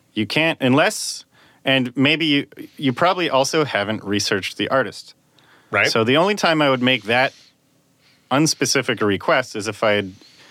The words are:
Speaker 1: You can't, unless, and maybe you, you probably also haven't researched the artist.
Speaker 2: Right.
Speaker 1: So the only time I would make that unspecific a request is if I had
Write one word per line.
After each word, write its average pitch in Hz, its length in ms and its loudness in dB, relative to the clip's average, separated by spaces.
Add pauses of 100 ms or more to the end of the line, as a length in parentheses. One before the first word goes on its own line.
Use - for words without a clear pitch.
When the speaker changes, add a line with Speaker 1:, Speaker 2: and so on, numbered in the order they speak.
(140)
Speaker 1:
You 107 120 -2
can't, 160 340 -2
unless, 143 640 0 (400)
and 131 320 0
maybe 151 300 2
you, 143 200 0 (300)
you 139 160 0
probably 175 380 0
also 135 340 2
haven't 104 400 -4
researched 101 520 -2
the - 120 -4
artist. - 460 -4 (560)
Speaker 2:
Right. 104 180 2
Speaker 1:
So 117 160 2
the 127 120 2
only 190 180 2
time 165 260 2
I 147 100 4
would 127 120 0
make 123 220 0
that 123 280 0 (960)
unspecific 131 720 0
a 110 60 2
request 104 500 0
is 107 120 -6
if 104 140 -6
I 110 100 4
had 101 200 0 (380)